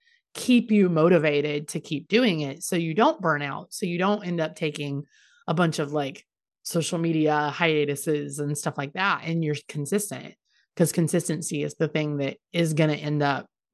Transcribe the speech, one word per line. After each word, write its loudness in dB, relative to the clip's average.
keep 2
you 6
motivated 4
to -6
keep -8
doing 2
it -6
so -4
you -2
don't 4
burn 0
out, -8
so -6
you -4
don't 0
end -2
up -2
taking -4
a 2
bunch 2
of, -4
like, -6
social -4
media 2
hiatuses 0
and -4
stuff -4
like -6
that, 0
and 0
you're 0
consistent, -6
'cause 2
consistency -2
is -6
the 0
thing -2
that -4
is 0
gonna 4
end -2
up -2